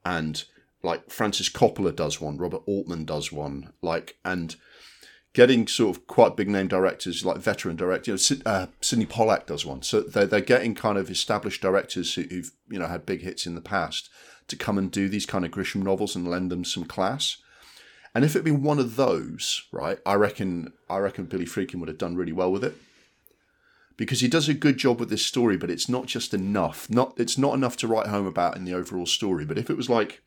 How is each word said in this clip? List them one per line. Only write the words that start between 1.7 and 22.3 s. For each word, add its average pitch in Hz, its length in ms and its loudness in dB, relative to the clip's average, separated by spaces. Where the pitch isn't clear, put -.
does 76 280 -4
one, 73 160 -6
Robert 85 280 -6
Altman 90 380 -4
does 76 300 -6
one, 71 480 -8
like, 82 420 -4
and 87 320 -4
getting 123 340 8
sort 107 300 2
of - 100 -20
quite 110 300 6
big 101 100 0
name 98 220 2
directors, 92 560 0
like 90 120 0
veteran 95 380 -2
directors, 90 320 -2
you 113 60 -2
know, 95 40 -2
Sid-, 139 280 0
uh, 95 220 0
Sidney 113 260 0
Pollack 110 400 2
does 76 200 -6
one. 67 160 -8
So 107 200 2
they're, 101 240 2
they're 101 160 2
getting 117 340 2
kind 104 220 0
of 95 120 -2
established 101 520 -2
directors 95 540 0
who, 90 80 -4
who've, 90 280 -8
you 104 100 -6
know, 85 80 -4
had 85 180 -6
big 90 160 -4
hits 90 240 -8
in 85 100 -8
the 82 60 -10
past 85 480 -4
to - 100 -10
come 101 200 0
and 95 140 0
do 98 160 2
these 98 180 -2
kind 92 200 -2
of 82 60 -6
Grisham 98 320 -4
novels 98 320 0
and 87 140 -4
lend 90 200 -2
them 87 140 -4
some 87 220 -6
class. 104 520 -2
And 123 120 4
if 151 60 2
it'd - 120 0
been 147 180 2
one 147 160 2
of 120 200 0
those, - 760 -2
right, 80 340 -4
I 98 100 2
reckon, 98 580 0
I 92 80 -2
reckon 98 300 -2
Billy 90 180 -4
Friedkin 92 340 -4
would 82 80 -6
have 78 100 -10
done 87 200 -2
really 85 160 -2